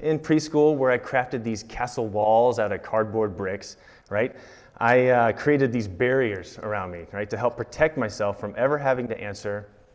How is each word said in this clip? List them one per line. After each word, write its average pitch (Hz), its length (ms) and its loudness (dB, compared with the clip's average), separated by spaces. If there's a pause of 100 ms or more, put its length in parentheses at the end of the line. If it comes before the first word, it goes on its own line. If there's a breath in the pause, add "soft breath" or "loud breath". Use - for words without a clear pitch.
in 156 160 0
preschool 151 580 4
where 131 140 2
I 123 80 2
crafted 123 460 -2
these 110 180 -4
castle 120 460 -6
walls 110 500 4
out 104 140 0
of 92 100 -4
cardboard 110 540 0
bricks, 98 420 -8 (320 soft breath)
right? 110 260 -2 (420 loud breath)
I, 127 300 6
uh, 117 240 4
created 139 400 2
these 113 160 -4
barriers 110 680 -2
around 101 320 -6
me, 85 220 -12
right, 104 180 -6
to 113 80 -4
help 120 180 -2
protect 156 400 -2
myself 104 420 -4
from 104 200 -8
ever 139 180 2
having 127 320 -2
to 113 100 -6
answer, 104 500 -8 (260 soft breath)